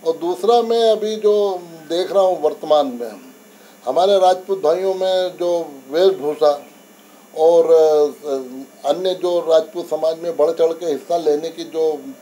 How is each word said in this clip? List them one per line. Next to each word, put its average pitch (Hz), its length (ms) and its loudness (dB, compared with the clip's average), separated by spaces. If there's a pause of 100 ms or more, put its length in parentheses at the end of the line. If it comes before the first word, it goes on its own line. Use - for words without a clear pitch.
और 165 100 -2
दूसरा, 180 460 0
मैं 226 280 2
अभी 214 260 -2
जो 202 440 0 (280)
देख 170 240 -4
रहा 196 100 4
हूँ 180 180 2
वर्तमान 151 460 2
में, 120 260 -8 (720)
हमारे 190 340 2
राजपूत 185 440 0
भाइयों 185 320 0
में 185 440 -2
जो 170 300 -2 (220)
वेशभूषा 151 760 0 (720)
और, 165 360 6
अ, 151 580 2 (580)
अन्य 180 260 -2
जो 175 260 -2
राजपूत 160 460 0
समाज 160 340 -4
में 170 160 -8
बढ़ 151 140 2
चढ़ 165 220 0
के 170 140 -8
हिस्सा 151 300 -4
लेने 156 340 0
की 165 140 -12
जो 156 280 -2 (300)